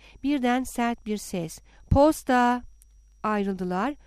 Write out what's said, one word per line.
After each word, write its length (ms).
Birden 420
sert 420
bir 100
ses, 440
"Posta!" 720
Ayrıldılar. 720